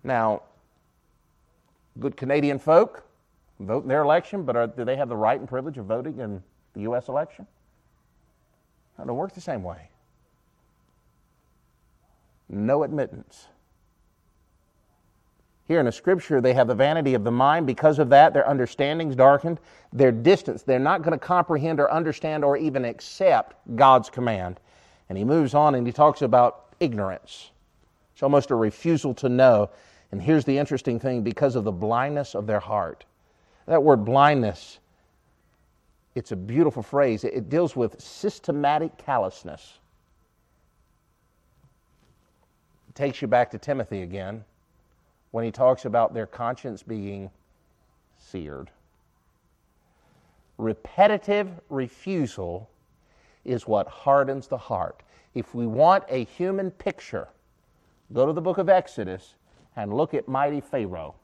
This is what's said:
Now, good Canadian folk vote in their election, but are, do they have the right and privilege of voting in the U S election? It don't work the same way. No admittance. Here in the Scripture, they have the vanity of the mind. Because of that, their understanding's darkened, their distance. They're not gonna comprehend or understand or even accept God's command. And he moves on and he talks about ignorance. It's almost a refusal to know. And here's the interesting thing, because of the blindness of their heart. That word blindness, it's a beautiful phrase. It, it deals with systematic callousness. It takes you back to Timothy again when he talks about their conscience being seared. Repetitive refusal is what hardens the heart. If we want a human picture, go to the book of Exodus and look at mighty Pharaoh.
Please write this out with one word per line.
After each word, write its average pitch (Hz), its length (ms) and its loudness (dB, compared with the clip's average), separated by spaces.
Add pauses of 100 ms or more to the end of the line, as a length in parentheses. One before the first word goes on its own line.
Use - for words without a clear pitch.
Now, 113 400 -2 (1600)
good 135 160 -6
Canadian 143 440 0
folk 165 440 4 (560)
vote 107 240 -4
in 131 60 -10
their 147 140 2
election, 175 400 0
but 127 120 -4
are, 117 120 0
do 120 180 -8
they 131 100 -2
have 135 140 -4
the 117 80 -6
right 110 200 0
and - 120 -12
privilege 131 280 -8
of 107 80 -12
voting 123 340 -6
in 104 220 -10 (320)
the 101 80 -12
U 113 140 -6
S 127 140 -6
election? 151 360 -8 (1500)
It - 60 -14
don't 120 120 -6
work 190 160 -8
the 180 80 -20
same 123 220 -8
way. 82 260 -14 (2500)
No 123 340 -2
admittance. - 640 -10 (2250)
Here 165 120 2
in 135 60 2
the 117 60 0
Scripture, 160 480 0
they 127 140 4
have 127 140 4
the 120 80 0
vanity 139 380 2
of 107 120 0
the 117 60 0
mind. 139 360 2
Because 147 320 2
of 143 100 2
that, 143 240 8
their 139 140 2
understanding's 143 680 -2
darkened, 143 420 6 (320)
their 127 220 4
distance. 143 500 2
They're 127 160 2
not 160 220 0
gonna 156 180 -2
comprehend 165 640 0
or 143 100 2
understand 156 540 -2
or 139 100 4
even 135 300 -4
accept 120 680 0 (200)
God's 131 340 6
command. 101 520 -4 (480)
And 95 80 -8
he 101 80 -4
moves 143 280 0
on 147 220 4
and 120 100 -2
he 123 60 -4
talks 147 300 2
about 123 580 2
ignorance. 104 720 -6 (640)
It's - 100 -8
almost 143 280 2
a 127 40 2
refusal 123 600 0
to - 120 -4
know. 123 420 6 (440)
And 98 80 -8
here's 147 240 2
the 139 120 0
interesting 131 420 -2
thing, 127 220 -2
because 123 360 0
of 107 80 -2
the 107 80 -2
blindness 123 600 -4
of 104 140 -8
their 104 140 0
heart. 98 420 -6 (640)
That 151 180 2
word 131 220 6
blindness, 131 760 2 (1400)
it's 120 160 -10
a 110 60 -8
beautiful 123 440 -2
phrase. 123 440 0
It, - 80 -4
it 113 160 -8
deals 160 260 -2
with 120 240 -4
systematic 151 1000 -4
callousness. - 840 -8 (3000)
It - 80 -20
takes 139 260 -4
you 135 60 -6
back 120 240 2
to 113 60 -14
Timothy 110 460 -6
again 98 420 -12 (840)
when 113 120 -4
he 113 80 -6
talks 127 320 2
about 117 300 0
their 113 120 -6
conscience 120 560 -10
being 101 480 -12 (880)
seared. 73 540 -14 (1900)
Repetitive 202 920 -2 (200)
refusal 120 1000 -8 (760)
is 120 240 -6
what 104 220 0
hardens 139 580 -2
the 131 100 -8
heart. 90 460 -8 (320)
If 120 180 -10
we 120 140 -6
want 160 400 2
a 131 160 -4
human 190 480 -6
picture, - 560 -10 (840)
go 123 120 2
to 156 60 -2
the 165 100 -4
book 180 160 -4
of 190 120 -2
Exodus 104 640 -2 (400)
and 104 180 -8
look 156 220 -2
at - 120 -6
mighty 143 320 -2
Pharaoh. 90 540 -8 (100)